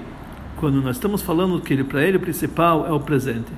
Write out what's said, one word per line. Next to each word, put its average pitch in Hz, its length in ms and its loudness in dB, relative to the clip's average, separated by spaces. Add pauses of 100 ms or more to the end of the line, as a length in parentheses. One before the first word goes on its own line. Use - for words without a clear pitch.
(580)
quando 135 240 2
nós 127 160 -2
estamos 202 260 -2
falando 180 360 0
que 180 140 -2
ele, 139 100 4
pra 139 200 0
ele 185 140 4
o - 20 4
principal 165 680 2
é 165 60 -2
o 147 80 2
presente. 127 580 -2